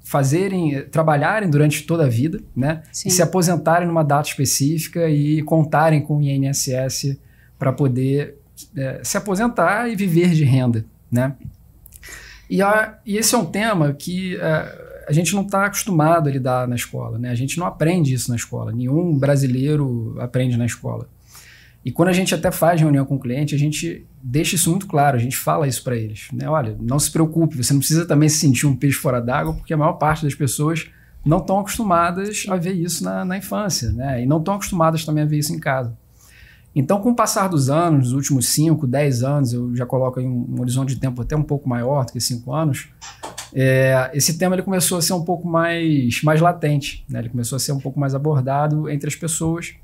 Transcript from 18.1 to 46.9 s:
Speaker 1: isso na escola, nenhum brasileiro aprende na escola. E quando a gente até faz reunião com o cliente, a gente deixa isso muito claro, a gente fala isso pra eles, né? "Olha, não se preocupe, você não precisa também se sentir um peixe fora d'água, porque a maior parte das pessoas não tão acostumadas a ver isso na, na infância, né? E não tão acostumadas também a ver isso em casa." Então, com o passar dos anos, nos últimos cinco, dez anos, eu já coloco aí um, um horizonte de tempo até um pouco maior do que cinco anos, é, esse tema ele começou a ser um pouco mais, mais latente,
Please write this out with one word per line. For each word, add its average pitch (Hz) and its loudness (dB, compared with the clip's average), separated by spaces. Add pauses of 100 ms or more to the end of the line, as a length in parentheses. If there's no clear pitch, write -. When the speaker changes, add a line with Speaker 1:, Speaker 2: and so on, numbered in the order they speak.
Speaker 1:
isso 123 -4
na 120 -2
escola, 113 -6
nenhum 143 0
brasileiro 135 0
aprende 123 0
na 117 2
escola. 117 -6 (760)
E 131 -4
quando 170 2
a - 2
gente 180 0
até 170 0
faz 165 2
reunião 143 4
com 139 -2
o - -2
cliente, 139 -2
a - 2
gente 151 -2 (160)
deixa 147 -2
isso 165 0
muito 190 -2
claro, 143 2
a - 2
gente 123 -2
fala 156 0
isso 127 -4
pra 123 -4
eles, 107 -8
né? 131 -6
"Olha, 127 -2
não 117 -2
se 151 0
preocupe, 160 0
você 131 0
não 139 4
precisa 160 0
também 151 4
se 147 2
sentir 139 4
um 131 2
peixe 135 0
fora 123 -2
d'água, 143 -2
porque 160 -6
a - 0
maior 151 2
parte 156 0
das 143 -2
pessoas 147 -2 (400)
não 165 4
tão 190 0
acostumadas 196 -2
a 196 0
ver 180 -2
isso 170 -2
na, 190 -4
na 185 -4
infância, 196 -4
né? 127 -2
E 127 0
não 156 2
tão 185 -2
acostumadas 160 0
também 151 0
a - 0
ver 151 0
isso 151 -2
em 165 -6
casa." 131 -2 (800)
Então, 170 2
com 226 2
o 240 2
passar 214 0
dos 143 2
anos, 151 2
nos 120 0
últimos 135 0
cinco, 151 2
dez 127 0
anos, 139 0
eu 123 -4
já 127 -2
coloco 127 -2
aí 127 -2
um, 127 -4
um 123 -4
horizonte 127 -2
de 110 -8
tempo 123 -4
até 135 -4
um 151 0
pouco 143 -4
maior 123 0
do - -10
que 123 -6
cinco 120 -6
anos, 151 -2 (640)
é, 131 4
esse 151 0
tema 185 2
ele 185 -2
começou 185 0
a 165 0
ser 170 0
um 165 -2
pouco 175 -4
mais, 165 0
mais 156 4
latente, 160 0